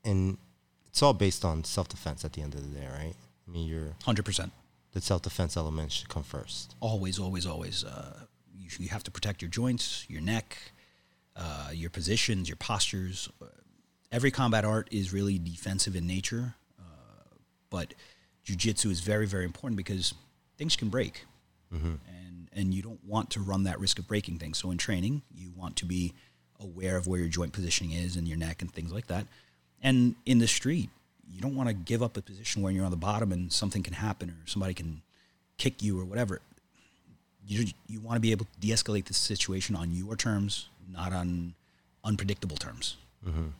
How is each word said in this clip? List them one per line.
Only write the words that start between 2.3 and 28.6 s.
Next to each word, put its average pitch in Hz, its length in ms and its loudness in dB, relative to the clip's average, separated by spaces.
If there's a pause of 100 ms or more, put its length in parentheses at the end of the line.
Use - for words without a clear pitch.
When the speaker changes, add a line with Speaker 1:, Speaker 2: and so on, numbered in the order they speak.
Speaker 1:
the 80 80 -8
end 73 120 -6
of 71 80 -8
the 71 160 -8
day, 69 100 -8
right? 71 280 -8 (320)
I 87 40 -14
mean, 85 160 -2
you're 80 360 -4
Speaker 2:
Hundred 107 220 2
percent. 92 260 -2 (400)
Speaker 1:
the 98 100 -2
self-defense 87 540 2
element 78 380 -2
should - 160 -4
come 76 140 -4
first. - 580 -10
Speaker 2:
Always, 95 360 0
always, 92 300 -2
always. 85 380 -4
Uh, - 340 -12 (360)
you, 92 220 -16
you 90 120 -6
have 90 160 -6
to - 60 -10
protect - 300 -4
your 85 80 -6
joints, 120 600 0
your 76 120 -8
neck, 107 360 -2 (760)
uh, 73 380 -8
your 82 160 -4
positions, 92 600 2
your 82 80 -6
postures. 92 720 0 (120)
Uh, - 40 -14 (680)
every 120 200 4
combat 113 320 6
art 107 280 4
is 98 200 0
really 98 280 2
defensive 90 560 -2
in 85 100 0
nature, 117 480 -2 (260)
uh, 95 40 -20 (880)
but 87 220 -4 (500)
jiu-jitsu 101 480 2
is 87 80 0
very, 107 260 2
very 95 200 0
important 107 320 -2
because 95 360 0 (440)
things 156 180 2
can - 140 -2
break. - 360 -2 (480)
Speaker 1:
Mm-hmm. 82 220 -2 (120)
Speaker 2:
And, 90 460 -16
and 95 200 2
you 95 100 0
don't 113 200 -12
want 104 280 0
to 107 100 -2
run 98 220 2
that 92 160 0
risk 95 200 2
of 85 80 -8
breaking 104 300 -2
things. 80 220 -4
So 90 120 -4
in 87 60 -2
training, 104 460 0 (100)
you 90 240 -14
want 90 200 -8
to - 80 -4
be 87 280 0 (460)
aware 92 360 -2
of 90 120 0
where 92 120 2
your 87 80 2
joint 82 240 0
positioning 87 400 0
is 87 240 -2
and 85 120 0
your 80 100 -2
neck 82 240 -2